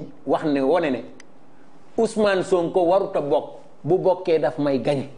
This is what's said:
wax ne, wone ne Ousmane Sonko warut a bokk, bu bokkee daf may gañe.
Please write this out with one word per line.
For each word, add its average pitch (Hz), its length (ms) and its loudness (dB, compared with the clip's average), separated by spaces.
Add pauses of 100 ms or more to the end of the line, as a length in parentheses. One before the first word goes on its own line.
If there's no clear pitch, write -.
(280)
wax 151 160 0
ne, 143 160 2
wone 151 320 2
ne 117 80 -2 (960)
Ousmane 208 460 2
Sonko 180 400 2
warut 190 320 2
a 165 60 0
bokk, 143 380 -2 (260)
bu 175 120 4
bokkee 175 420 2
daf 151 200 0
may 143 200 2
gañe. 135 280 -2 (100)